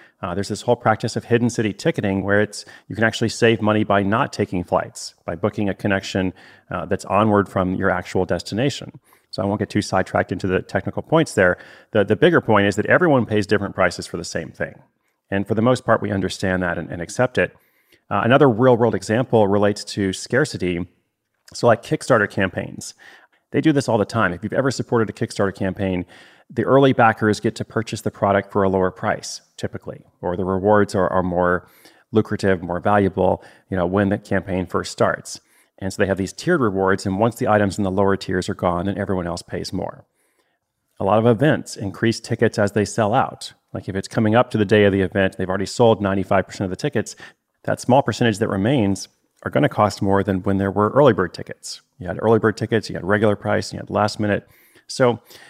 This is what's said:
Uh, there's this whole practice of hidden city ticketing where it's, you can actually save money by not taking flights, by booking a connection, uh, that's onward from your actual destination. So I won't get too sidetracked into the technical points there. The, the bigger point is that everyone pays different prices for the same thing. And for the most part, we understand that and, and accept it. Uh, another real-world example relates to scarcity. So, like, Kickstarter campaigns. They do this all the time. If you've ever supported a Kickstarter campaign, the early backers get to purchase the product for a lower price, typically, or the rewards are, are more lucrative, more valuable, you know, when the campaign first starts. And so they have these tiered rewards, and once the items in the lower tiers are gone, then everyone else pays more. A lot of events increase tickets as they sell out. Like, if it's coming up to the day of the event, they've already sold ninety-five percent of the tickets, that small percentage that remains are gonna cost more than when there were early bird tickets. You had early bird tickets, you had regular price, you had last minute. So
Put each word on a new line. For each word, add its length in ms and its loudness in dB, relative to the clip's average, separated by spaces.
Uh, 120 -6
there's 140 -4
this 140 -8
whole 160 0
practice 400 0
of 80 -6
hidden 240 2
city 240 -2
ticketing 500 -2
where 160 4
it's, 240 -2
you 80 -12
can 80 0
actually 240 0
save 340 2
money 220 2
by 180 2
not 300 0
taking 320 -4
flights, 500 -4
by 100 -6
booking 320 -2
a 60 -2
connection, 600 -2
uh, 140 -6
that's 200 -4
onward 440 2
from 260 -2
your 140 -2
actual 340 -2
destination. 760 -4
So 140 -8
I 20 -2
won't 140 -2
get 100 -4
too 120 0
sidetracked 500 -2
into 160 -4
the 140 0
technical 420 -6
points 300 0
there. 240 2
The, 140 2
the 100 2
bigger 240 4
point 280 2
is 100 0
that 80 -2
everyone 400 4
pays 200 -2
different 300 -2
prices 320 0
for 80 -10
the 80 -8
same 280 -10
thing. 280 -8
And 160 -2
for 80 -4
the 80 2
most 240 2
part, 160 2
we 100 -4
understand 520 -2
that 140 -4
and, 120 -8
and 120 -10
accept 360 -2
it. 160 0
Uh, 140 0
another 260 6
real-world 460 4
example 540 2
relates 340 0
to 300 -4
scarcity. 720 -4
So, 140 0
like, 160 4
Kickstarter 440 0
campaigns. 680 -6
They 80 2
do 100 4
this 160 0
all 100 2
the 60 0
time. 300 0
If 100 -10
you've 80 -8
ever 200 0
supported 380 0
a 40 -12
Kickstarter 420 -4
campaign, 500 -2
the 160 -2
early 260 4
backers 480 2
get 160 -2
to 80 -10
purchase 380 -6
the 100 -4
product 400 0
for 120 0
a 60 2
lower 220 0
price, 500 -6
typically, 440 -12
or 140 -4
the 80 -4
rewards 520 2
are, 120 2
are 160 0
more 460 0
lucrative, 520 0
more 160 -6
valuable, 640 2
you 80 -4
know, 80 0
when 240 2
the 80 0
campaign 480 -4
first 260 -6
starts. 480 -2
And 160 -6
so 80 -6
they 60 2
have 100 0
these 160 -4
tiered 280 -2
rewards, 440 0
and 140 -2
once 160 0
the 120 -4
items 300 2
in 60 -2
the 80 0
lower 260 2
tiers 320 -4
are 60 -6
gone, 320 -2
then 100 -4
everyone 300 -4
else 160 -8
pays 280 -10
more. 340 -10
A 40 -4
lot 160 4
of 60 2
events 520 2
increase 420 -2
tickets 380 -2
as 140 0
they 140 0
sell 280 0
out. 400 -4
Like, 160 -12
if 80 -10
it's 120 -6
coming 280 0
up 160 4
to 60 -2
the 80 2
day 200 6
of 80 6
the 80 2
event, 360 0
they've 120 -4
already 160 -4
sold 360 4
ninety-five 440 0
percent 200 -6
of 40 -4
the 60 -6
tickets, 400 -6
that 180 -4
small 200 4
percentage 380 0
that 80 0
remains 600 0
are 60 -8
gonna 180 0
cost 340 0
more 220 2
than 200 0
when 140 0
there 140 0
were 200 2
early 220 6
bird 200 -2
tickets. 480 -14
You 100 -12
had 140 -6
early 180 4
bird 160 2
tickets, 340 -2
you 60 -8
had 80 -8
regular 320 2
price, 380 -4
you 60 -10
had 100 -14
last 300 0
minute. 280 -2
So 320 0